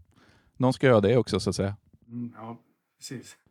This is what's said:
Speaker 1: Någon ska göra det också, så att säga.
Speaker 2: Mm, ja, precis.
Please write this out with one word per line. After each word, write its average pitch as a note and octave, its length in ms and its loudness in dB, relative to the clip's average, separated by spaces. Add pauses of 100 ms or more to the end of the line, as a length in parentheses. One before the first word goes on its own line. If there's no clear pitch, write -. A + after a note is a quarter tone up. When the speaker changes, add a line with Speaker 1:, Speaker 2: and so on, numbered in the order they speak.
(560)
Speaker 1:
Någon B2+ 160 0
ska - 140 0
göra A#2 140 6
det G#2 160 4
också, G#2+ 240 0
så G2+ 100 -2
att F2 60 -2
säga. G2 200 -4 (320)
Speaker 2:
Mm, A#2+ 280 -12
ja, A2+ 220 -16 (400)
precis. - 380 -16 (140)